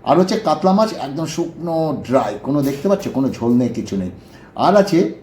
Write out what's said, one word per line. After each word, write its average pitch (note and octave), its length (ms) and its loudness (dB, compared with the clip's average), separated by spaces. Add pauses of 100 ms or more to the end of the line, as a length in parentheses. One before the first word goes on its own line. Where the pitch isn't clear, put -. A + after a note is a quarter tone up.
আর C#3+ 160 4
হচ্ছে F#3 200 2
কাতলা E3+ 340 2
মাছ G#3+ 200 2
একদম C#3 320 -6
শুকনো D#3+ 760 -4
ড্রাই, A2 400 0
কোনো C#3+ 180 0
দেখতে C#3 280 -2
পাচ্ছ G3 240 0
কোনো C3 160 0
ঝোল A#2+ 240 0
নেই, B2 160 2
কিছু G2+ 280 -6
নেই। F#2 120 -4 (460)
আর D#3+ 200 4
আছে, G3 480 4